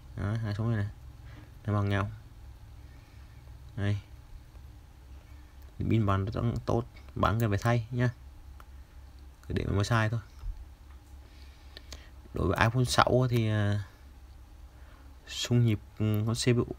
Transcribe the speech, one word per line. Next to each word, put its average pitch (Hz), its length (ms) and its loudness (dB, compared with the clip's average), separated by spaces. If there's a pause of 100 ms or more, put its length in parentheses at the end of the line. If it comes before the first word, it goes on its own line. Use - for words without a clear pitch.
(160)
Đó, 98 160 -2
hai 110 220 -2
số 107 120 -2
này 117 100 2
này, 101 120 0 (800)
nó 104 60 0
bằng 101 160 4
nhau. 101 220 2 (1700)
Đây. 101 220 2 (1800)
Pin 101 280 4
bạn 98 180 4
rất 110 200 -2
là 117 80 2 (140)
tốt, 117 180 4 (300)
bạn 104 260 4
cần 110 100 2
phải 98 80 2
thay 117 320 2
nhá. 123 200 2 (1400)
Cứ 82 60 -4
để 82 120 2
mà - 60 0
mới 98 120 4
sai 110 240 4
thôi. 110 120 0 (2250)
Đối 85 140 2
với 90 120 4
iPhone 120 240 6
sáu 127 460 6
thì, 117 180 2
à, 101 360 2 (1400)
xung - 380 4
nhịp, 107 140 6 (200)
ừ, 107 280 2
con 113 80 2
C 117 100 -2
P 120 120 6
U, - 220 0